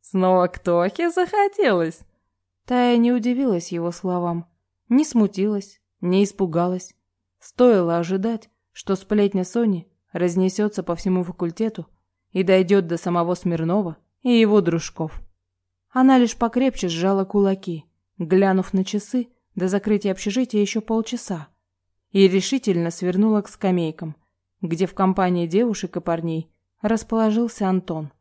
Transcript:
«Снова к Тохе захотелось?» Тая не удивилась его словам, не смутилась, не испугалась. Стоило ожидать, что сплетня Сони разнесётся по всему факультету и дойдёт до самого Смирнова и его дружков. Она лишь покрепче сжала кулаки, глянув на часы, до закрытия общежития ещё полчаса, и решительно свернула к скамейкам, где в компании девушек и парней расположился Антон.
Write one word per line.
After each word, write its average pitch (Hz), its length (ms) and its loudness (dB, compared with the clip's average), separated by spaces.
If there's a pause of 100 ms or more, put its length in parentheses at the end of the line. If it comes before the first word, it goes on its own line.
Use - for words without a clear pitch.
«Снова 185 460 2
к - 100 -10
Тохе 185 520 -2
захотелось?» 349 880 0 (680)
Тая 247 320 2
не 240 140 2
удивилась 240 600 -2
его 170 200 -4
словам, 175 540 -4 (440)
не 277 160 4
смутилась, 202 720 -2 (220)
не 185 200 2
испугалась. 180 720 -2 (440)
Стоило 185 600 2
ожидать, 190 520 -4 (220)
что - 240 -4
сплетня 196 480 0
Сони 208 440 -2 (240)
разнесётся 185 680 0
по 170 120 -4
всему 180 300 -2
факультету 180 600 -6 (460)
и 185 100 -2
дойдёт 185 440 4
до 170 100 -4
самого 175 380 -2
Смирнова 170 600 -2 (260)
и 247 80 -2
его 214 300 6
дружков. 165 600 -4 (680)
Она 262 280 6
лишь 233 180 2
покрепче 247 520 0
сжала 190 360 0
кулаки, 190 600 -2 (320)
глянув 185 540 2
на 190 120 0
часы, 220 440 -4 (260)
до 180 140 -4
закрытия 202 440 0
общежития 214 480 -2
ещё 208 200 -2
полчаса, 220 680 -6 (640)
и 196 180 6
решительно 185 640 0
свернула 202 520 0
к 208 60 -12
скамейкам, 170 680 -4 (460)
где 165 240 -2
в - 80 -10
компании 180 520 0
девушек 196 500 -2
и 170 40 -4
парней 165 500 -4 (300)
расположился 220 880 -2
Антон. 175 520 -4